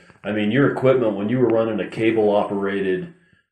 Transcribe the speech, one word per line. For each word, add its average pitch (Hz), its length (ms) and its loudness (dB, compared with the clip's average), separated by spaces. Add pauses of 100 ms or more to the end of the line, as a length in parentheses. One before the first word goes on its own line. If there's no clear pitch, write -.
(220)
I 101 80 -8
mean, 107 220 -2
your 131 180 4
equipment, 120 460 2
when 104 120 -6
you 127 120 -2
were 117 80 4
running 113 320 0
a 87 100 -6
cable-operated, 101 1200 0 (380)